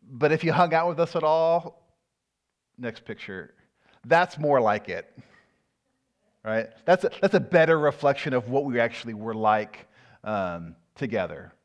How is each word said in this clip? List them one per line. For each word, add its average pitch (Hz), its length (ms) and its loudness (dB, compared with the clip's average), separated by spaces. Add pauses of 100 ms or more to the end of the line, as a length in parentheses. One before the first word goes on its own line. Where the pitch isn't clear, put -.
(100)
But 139 220 0
if 160 100 -2
you 165 100 -2
hung 170 200 2
out 165 160 2
with 156 100 -6
us 170 160 -2
at 170 80 -2
all, 165 640 0 (920)
next 117 260 -10
picture, 98 500 -14 (520)
that's 165 320 2
more 143 240 4
like 107 260 0
it, 85 260 -10 (1300)
right? 110 280 -4 (160)
That's 180 180 4
a, 175 60 0 (100)
that's 196 140 2
a 180 60 4
better 160 380 4
reflection 143 540 0
of 117 160 -2
what 139 160 0
we 120 160 -2
actually 117 340 -4
were 110 200 -8
like, 107 520 0 (380)
um, 87 500 -6 (200)
together. 95 580 -6 (120)